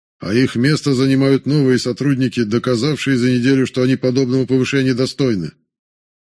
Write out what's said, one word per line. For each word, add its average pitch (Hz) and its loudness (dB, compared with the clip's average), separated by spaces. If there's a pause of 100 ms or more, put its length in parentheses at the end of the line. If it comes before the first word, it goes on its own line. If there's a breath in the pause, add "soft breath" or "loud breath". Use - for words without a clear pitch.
(180)
А 90 -6
их 131 2
место 139 0
занимают 135 2
новые 131 2
сотрудники, 127 -2
доказавшие 123 -2
за 123 0
неделю, 127 2
что 127 -4
они 131 2
подобного 127 0
повышения 131 0
достойны. 117 -2 (840)